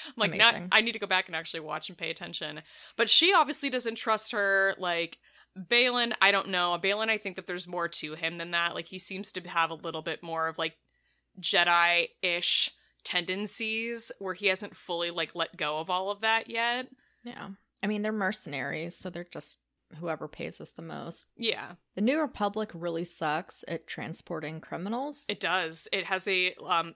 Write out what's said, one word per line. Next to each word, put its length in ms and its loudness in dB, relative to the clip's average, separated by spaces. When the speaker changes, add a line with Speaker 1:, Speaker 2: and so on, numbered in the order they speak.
Speaker 1:
I'm 80 -16
like, 220 0
not, 160 8
Speaker 2:
Amazing. 180 -6
Speaker 1:
I 100 8
need 120 0
to 60 -6
go 80 -4
back 200 2
and 80 -8
actually 260 -6
watch 280 -6
and 80 -16
pay 120 -4
attention. 520 -8
But 140 2
she 240 8
obviously 360 4
doesn't 260 -2
trust 360 0
her. 460 4
Like, 400 -2
Baylan, 640 4
I 100 8
don't 180 2
know. 320 2
Baylan, 280 0
I 80 2
think 180 -8
that 120 -10
there's 200 -6
more 220 -2
to 240 -6
him 240 -4
than 140 -6
that. 240 0
Like, 120 -6
he 120 -12
seems 340 -6
to 160 -8
have 220 2
a 40 -6
little 280 -8
bit 200 -6
more 240 -2
of, 100 -6
like, 180 -2
Jedi-ish 1300 4
tendencies 1160 -2
where 140 -4
he 140 0
hasn't 280 0
fully, 360 -2
like, 240 -2
let 220 -2
go 220 0
of 100 -6
all 220 0
of 100 -6
that 280 2
yet. 380 0
Speaker 2:
Yeah. 260 -12
I 60 0
mean, 140 0
they're 100 0
mercenaries, 840 -2
so 140 -6
they're 220 -8
just 280 -8
whoever 280 -4
pays 340 -8
us 100 -10
the 120 -14
most. 440 -10
Speaker 1:
Yeah. 340 -2
Speaker 2:
The 60 -2
New 180 4
Republic 560 -2
really 300 -4
sucks 640 -2
at 200 -6
transporting 760 -8
criminals. 640 -6
Speaker 1:
It 120 -2
does. 520 0
It 140 0
has 220 0
a, 280 4
um, 400 0